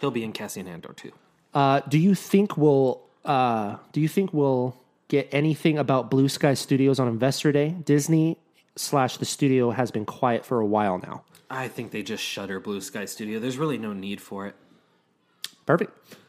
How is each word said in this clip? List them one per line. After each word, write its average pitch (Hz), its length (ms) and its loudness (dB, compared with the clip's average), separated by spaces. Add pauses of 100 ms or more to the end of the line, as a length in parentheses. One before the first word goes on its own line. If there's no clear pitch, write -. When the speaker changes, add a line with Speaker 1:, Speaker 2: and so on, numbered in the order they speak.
Speaker 1:
He'll 139 100 -2
be 117 140 -4
in 110 80 -8
Cassian 98 340 -10
Andor, 82 240 -14
too. - 200 -18 (420)
Speaker 2:
Uh, 139 340 4
do 139 100 2
you 190 160 6
think 196 440 2
we'll, 135 440 4 (220)
uh, 117 540 0 (160)
do 147 80 0
you 156 80 2
think 190 240 -2
we'll 131 420 2 (320)
get 139 260 0
anything 151 440 2
about 131 320 0
Blue 135 200 4
Sky 143 240 2
Studios 135 460 2
on 127 80 2
Investor 127 440 0
Day? 147 320 0
Disney 160 540 2 (380)
slash 131 420 0
the - 80 -6
studio 131 460 2
has 113 200 -2
been 107 140 -4
quiet 120 400 -2
for 123 160 -2
a 107 40 0
while 104 340 2
now. - 240 -14 (260)
Speaker 1:
I 131 180 -8
think 113 240 -12
they 110 100 -8
just 101 220 -8
shutter 98 380 -8
Blue 101 200 -8
Sky 101 240 -10
Studio. 110 340 -8
There's 127 180 -4
really 147 200 -2
no 107 160 -8
need 101 280 -8
for 98 260 -12
it. - 80 -14 (1120)
Speaker 2:
Perfect. - 260 2 (380)